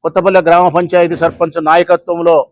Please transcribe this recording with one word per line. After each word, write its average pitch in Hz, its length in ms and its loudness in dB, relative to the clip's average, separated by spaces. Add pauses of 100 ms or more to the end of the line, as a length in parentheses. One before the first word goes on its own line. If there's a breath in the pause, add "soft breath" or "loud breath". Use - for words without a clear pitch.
కొత్తపల్లె 185 380 0
గ్రామ 170 280 2
పంచాయతీ 170 480 -2
సర్పంచ్ 165 480 -4
నాయకత్వంలో 170 720 0 (160)